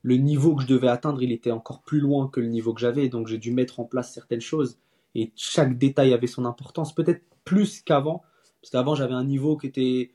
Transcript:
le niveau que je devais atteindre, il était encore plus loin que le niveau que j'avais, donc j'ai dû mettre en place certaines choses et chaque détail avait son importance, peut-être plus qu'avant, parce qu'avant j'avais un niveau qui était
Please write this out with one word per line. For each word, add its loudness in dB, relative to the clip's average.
le 4
niveau 4
que -2
je -4
devais 4
atteindre, 0
il -2
était -2
encore -8
plus -2
loin 2
que -4
le -2
niveau -2
que -16
j'avais, 0
donc -6
j'ai -6
dû -6
mettre -2
en -6
place -6
certaines -8
choses -4
et -4
chaque 0
détail 4
avait 0
son -6
importance, -8
peut-être 0
plus 0
qu'avant, 0
parce -20
qu'avant 0
j'avais -2
un -2
niveau 0
qui -12
était -2